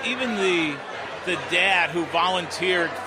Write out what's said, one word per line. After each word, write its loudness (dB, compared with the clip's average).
even -2
the, 2
the -2
dad 4
who 0
volunteered 0